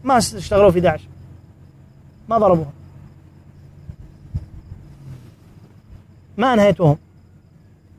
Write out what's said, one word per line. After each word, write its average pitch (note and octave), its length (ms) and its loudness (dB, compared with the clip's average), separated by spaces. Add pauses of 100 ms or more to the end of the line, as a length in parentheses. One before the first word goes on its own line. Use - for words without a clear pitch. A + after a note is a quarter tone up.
ما B3+ 140 0
اشتغلوا G3+ 540 0
في E3+ 80 -2
داعش، E3 220 -2 (1300)
ما A3+ 80 -2
ضربوهم، F3 340 0 (3750)
ما B3 160 0
أنهيتوهم". F#3+ 440 2 (1000)